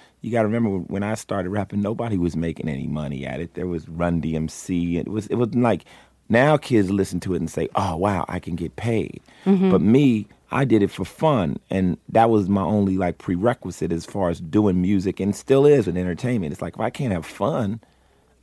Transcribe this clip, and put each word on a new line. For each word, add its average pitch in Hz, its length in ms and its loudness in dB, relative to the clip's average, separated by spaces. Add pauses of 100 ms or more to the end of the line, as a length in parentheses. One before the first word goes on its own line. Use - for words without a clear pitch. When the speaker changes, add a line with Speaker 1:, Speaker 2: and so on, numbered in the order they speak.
(220)
Speaker 1:
you 110 100 -6
gotta 113 160 2
remember 107 300 0
when 98 260 -6
I 107 120 -4
started 95 340 -6
rapping, 101 320 -4
nobody 107 360 -4
was 85 200 -2
making 80 320 -4
any 69 180 -6
money 71 380 -6
at 65 160 -8
it. 85 140 -12
There 90 120 -6
was 85 220 -8
Run 85 320 0
D 80 160 -2
M 78 100 -2
C. 85 480 -4
It - 140 -4
was, 104 180 -6
it - 80 -2
wasn't 120 280 0
like, 107 200 0 (460)
now 135 260 6
kids 107 340 2
listen 95 320 0
to 95 120 -4
it 85 40 -2
and 80 120 -4
say, 80 260 -4
"Oh, 92 220 -2
wow, 92 320 0
I 87 100 -6
can 82 160 -8
get 85 220 -8
paid." 110 420 -2 (260)
Speaker 2:
Mm-hmm. 190 260 4
Speaker 1:
But 165 100 4
me, 113 460 4 (240)
I 131 120 0
did 110 200 4
it 98 80 2
for 92 120 -8
fun, 110 540 0 (120)
and 92 280 0 (120)
that 113 200 4
was 104 200 4
my 98 120 2
only, 95 360 2
like, 87 200 -2
prerequisite 92 760 -2
as 82 140 -4
far 95 240 -2
as 85 100 -4
doing 90 400 2
music, 92 400 0
and 98 160 0
still 139 300 2
is 139 220 6
with 87 100 -2
entertainment. 90 560 -4
It's - 80 -12
like, 87 140 -8
if - 60 -8
I 113 100 -2
can't 127 220 -4
have 82 120 -4
fun, 113 540 -4 (640)